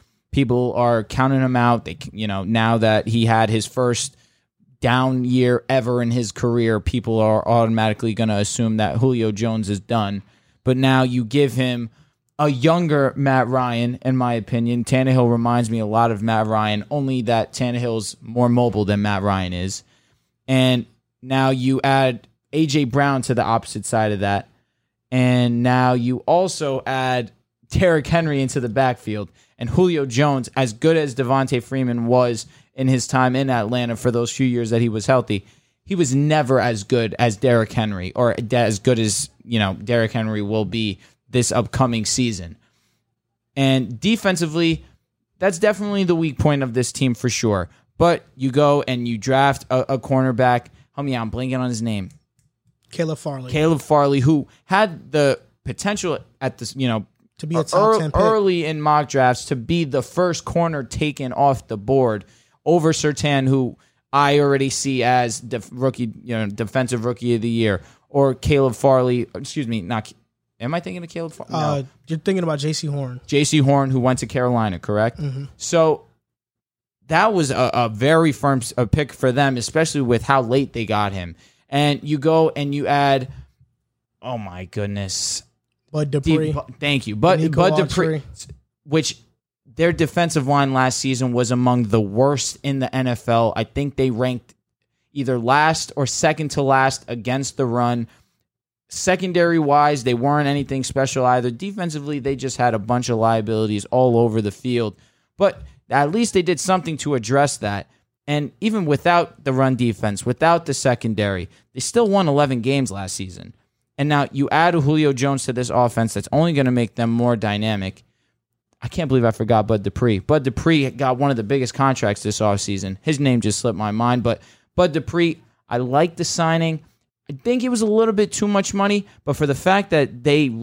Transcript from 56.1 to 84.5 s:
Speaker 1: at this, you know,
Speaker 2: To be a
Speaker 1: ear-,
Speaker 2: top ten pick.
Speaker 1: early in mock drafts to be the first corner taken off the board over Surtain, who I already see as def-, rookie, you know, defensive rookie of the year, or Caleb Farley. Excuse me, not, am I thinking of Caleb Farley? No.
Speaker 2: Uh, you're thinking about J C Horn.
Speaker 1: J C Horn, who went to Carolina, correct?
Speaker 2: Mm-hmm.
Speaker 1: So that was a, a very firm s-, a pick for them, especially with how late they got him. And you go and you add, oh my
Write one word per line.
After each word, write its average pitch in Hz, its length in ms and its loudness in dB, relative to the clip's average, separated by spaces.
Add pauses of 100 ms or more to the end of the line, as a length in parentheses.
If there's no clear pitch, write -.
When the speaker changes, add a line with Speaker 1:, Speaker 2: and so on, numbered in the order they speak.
Speaker 1:
at 127 180 -6
this, 117 180 -12
you 131 120 0
know, 110 180 -2 (320)
Speaker 2:
To 156 80 -12
be 165 100 -4
a - 20 0
Speaker 1:
ear-, 156 60 0
Speaker 2:
top 214 360 2
ten 156 100 -2
pick. 170 100 0
Speaker 1:
early 196 440 2
in 156 160 -4
mock 151 280 2
drafts 127 380 2
to 143 100 -4
be 160 280 -2
the 131 180 -2
first 175 420 -2
corner 165 400 -2
taken 139 480 -6
off 139 360 0
the 113 80 -6
board 110 480 0 (400)
over 160 280 4
Surtain, 143 540 0
who 131 320 0 (340)
I 143 280 4
already 135 300 2
see 131 320 -2
as 123 380 2
def-, 117 300 -10
rookie, 123 420 -4 (100)
you 120 140 -6
know, 110 120 -2
defensive 113 560 -4
rookie 120 300 -2
of 110 80 -2
the 117 60 -2
year, 110 340 0 (260)
or 139 260 2
Caleb 135 400 2
Farley. 127 600 2
Excuse 117 340 -8
me, 110 140 -4
not, 113 300 -6 (460)
am 127 160 -6
I 175 60 -4
thinking 180 220 -12
of 170 60 -14
Caleb 165 240 -10
Farley? - 200 -16
No. 160 60 -4
Speaker 2:
Uh, 147 240 -2 (260)
you're 160 100 -4
thinking 190 240 -2
about 156 160 -2
J 151 140 -2
C 156 160 -6
Horn. 135 380 -6
Speaker 1:
J 147 180 4
C 156 140 2
Horn, 139 320 4
who 131 100 2
went 127 180 2
to - 80 -6
Carolina, 117 520 0
correct? 107 420 -2
Speaker 2:
Mm-hmm. 139 240 -6 (120)
Speaker 1:
So 160 500 2 (1000)
that 190 260 2
was 156 180 2
a, 123 220 0
a 120 160 0
very 147 440 2
firm 139 260 0
s-, - 180 -8
a 123 100 2
pick 147 260 -2
for 131 200 0
them, 135 240 2
especially 147 460 -2
with 120 200 2
how 139 200 2
late 131 300 0
they 117 120 -6
got 104 280 -2
him. 87 240 -10 (340)
And 143 320 0
you 147 160 -4
go 160 360 4
and 143 200 -4
you 143 120 -4
add, 139 440 2 (920)
oh 123 160 -8
my 92 300 -12